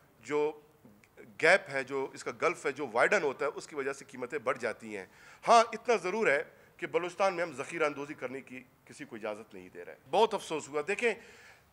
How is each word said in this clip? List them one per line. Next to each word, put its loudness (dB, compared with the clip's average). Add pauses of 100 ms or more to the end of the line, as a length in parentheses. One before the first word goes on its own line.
(260)
जो 0 (560)
गैप 4
है, -4
जो -4
इसका -8
गल्फ 0
है, 0
जो -6
वाइडन 4
होता -2
है, 0
उसकी -14
वजह -4
से -12
कीमतें -8
बढ़ 0
जाती -6
हैं। -10 (320)
हाँ, 8
इतना 0
ज़रूर 0
है 2 (260)
कि -6
बलूचिस्तान 0
में -2
हम -6
ज़ख़ीरा -2
अंदोज़ी -6
करने -8
की -16
किसी -18
को -14
इजाज़त -6
नहीं -16
दे -16
रहे -16
हैं। -12
बहुत 6
अफसोस -4
हुआ। 0
देखें, 0 (580)